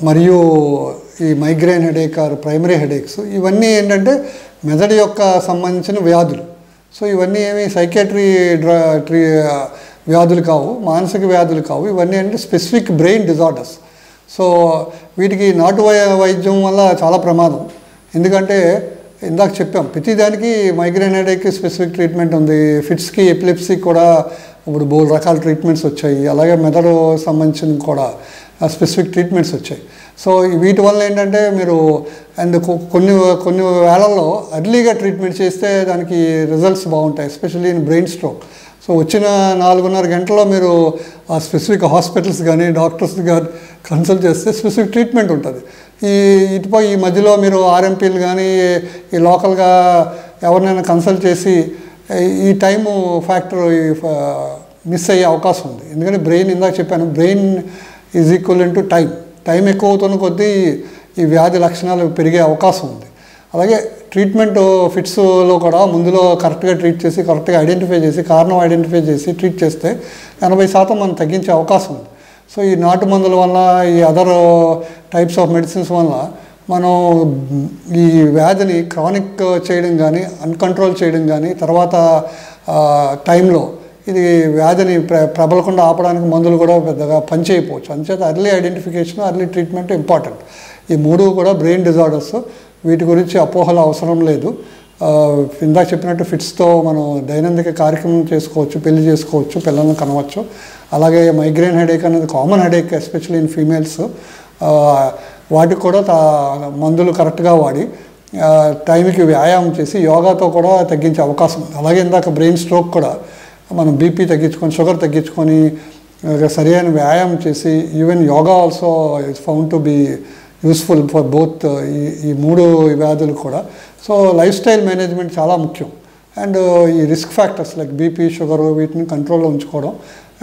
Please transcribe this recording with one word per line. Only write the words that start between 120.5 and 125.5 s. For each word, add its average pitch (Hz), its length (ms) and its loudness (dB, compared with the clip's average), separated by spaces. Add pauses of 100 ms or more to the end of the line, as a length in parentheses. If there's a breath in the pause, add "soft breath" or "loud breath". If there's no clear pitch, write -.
useful 160 460 2
for 147 220 0
both, 156 500 -2
ఈ, 147 460 -6
ఈ - 20 0
మూడు 151 300 2 (320)
వ్యాధులు 151 380 0
కూడా. 143 340 -8 (440 loud breath)
So 196 260 4
లైఫ్ 180 200 4
స్టైల్ 214 300 2
మేనేజ్‌మెంట్ 180 520 -4
చాలా 165 180 0